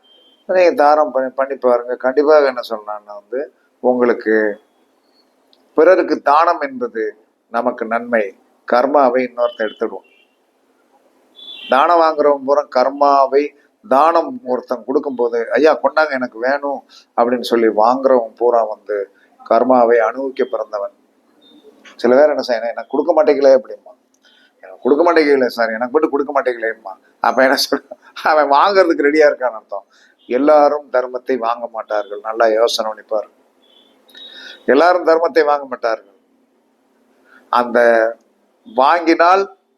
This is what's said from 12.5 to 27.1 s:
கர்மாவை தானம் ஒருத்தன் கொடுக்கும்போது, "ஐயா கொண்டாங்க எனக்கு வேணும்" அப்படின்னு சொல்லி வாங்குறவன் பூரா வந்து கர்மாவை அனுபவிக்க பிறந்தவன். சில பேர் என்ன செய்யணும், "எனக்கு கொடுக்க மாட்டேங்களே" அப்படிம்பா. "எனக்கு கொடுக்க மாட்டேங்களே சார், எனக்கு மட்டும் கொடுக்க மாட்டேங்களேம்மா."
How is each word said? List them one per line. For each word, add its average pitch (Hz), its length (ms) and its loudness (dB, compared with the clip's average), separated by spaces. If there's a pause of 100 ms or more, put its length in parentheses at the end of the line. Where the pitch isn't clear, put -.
கர்மாவை 139 720 0 (400)
தானம் 143 560 0
ஒருத்தன் 123 400 -6
கொடுக்கும்போது, 120 680 -4
"ஐயா 143 300 2
கொண்டாங்க 151 280 0
எனக்கு 123 280 -8
வேணும்" 139 500 -6 (280)
அப்படின்னு 120 240 0
சொல்லி 117 280 0
வாங்குறவன் 120 680 2
பூரா 117 260 0
வந்து 104 480 -8 (400)
கர்மாவை 120 460 4
அனுபவிக்க 127 480 -2
பிறந்தவன். 107 460 -8 (1080)
சில 123 200 2
பேர் 151 120 6
என்ன 135 200 -4
செய்யணும், 117 220 -4
"எனக்கு 113 180 -12
கொடுக்க 147 260 -2
மாட்டேங்களே" 139 460 4
அப்படிம்பா. - 320 -20 (680)
"எனக்கு 95 220 -20
கொடுக்க 156 300 4
மாட்டேங்களே 143 340 2
சார், 117 220 -2
எனக்கு 117 240 -8
மட்டும் 156 180 0
கொடுக்க 139 320 -2
மாட்டேங்களேம்மா." 113 500 -6 (280)